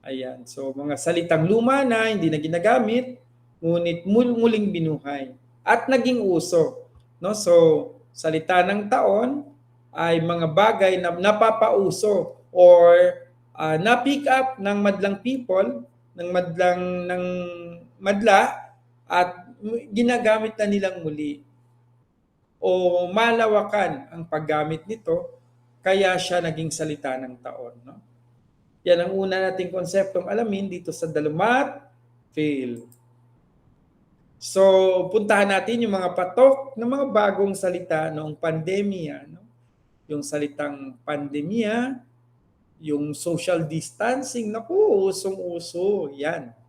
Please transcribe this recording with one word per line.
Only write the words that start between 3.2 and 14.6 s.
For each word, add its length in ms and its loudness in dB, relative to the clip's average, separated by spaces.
ngunit 400 -2
mul-, 320 2
muling 400 2
binuhay 560 -4
at 240 2
naging 320 2
uso, 720 0
no? 160 -4
So, 160 2
salita 560 0
ng 240 -4
taon 560 0
ay 240 0
mga 320 -2
bagay 480 2
na 160 -4
napapauso 1200 2
or, 640 10
ah, 240 -2
na-pick 480 2
up 320 2
ng 240 -2